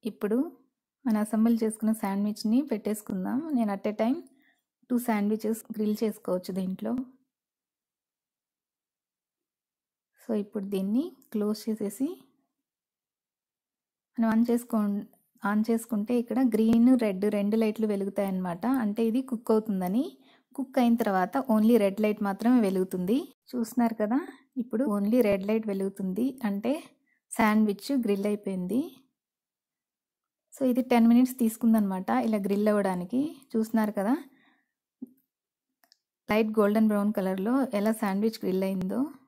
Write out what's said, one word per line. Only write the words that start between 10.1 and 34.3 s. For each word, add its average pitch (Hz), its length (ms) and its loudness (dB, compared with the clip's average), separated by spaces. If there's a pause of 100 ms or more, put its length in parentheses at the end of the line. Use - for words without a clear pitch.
So, - 160 -14
ఇప్పుడు 202 320 -6
దీన్ని 202 380 -2 (240)
క్లోజ్ 214 320 -4
చేసేసి 220 480 -6 (2000)
మనం 226 100 2
on 220 160 2
చేసుకో-, 220 600 -2 (380)
on 202 200 0
చేసుకుంటే 226 540 -2
ఇక్కడ 233 220 -2 (100)
గ్రీన్, 226 480 4
రెడ్ 202 340 0
రెండు 208 260 0
లైట్లు 220 300 0
వెలుగుతాయన్నమాట. 196 800 -4 (140)
అంటే 214 260 -2
ఇది 226 180 0
కుక్ 240 280 -6
అవుతుందని. 214 540 0 (500)
కుక్ 269 240 -4
అయిన 240 180 4
తర్వాత 196 380 0 (120)
only 220 320 4
రెడ్ 196 220 2
లైట్ 214 220 0
మాత్రమే 214 380 2
వెలుగుతుంది. 185 580 0 (280)
చూస్తున్నారు 233 500 -2
కదా, 220 220 0 (380)
ఇప్పుడు 240 320 -2
only 208 340 2
రెడ్ 202 240 2
లైట్ 220 200 0
వెలుగుతుంది, 196 600 -4 (160)
అంటే 208 300 -2 (600)
శాండ్విచ్ 214 680 2
గ్రిల్ 202 280 0
అయిపోయింది. 202 540 -4 (1700)
So, - 100 -6
ఇది 254 200 2
టెన్ 240 240 6
మినిట్స్ 254 280 6
తీసుకుందనమాట 220 720 2 (120)
ఇలా 220 160 0
గ్రిల్ 202 300 0
అవ్వడానికి. 190 520 0 (280)
చూస్తున్నారు 220 440 0
కదా 208 220 0 (2250)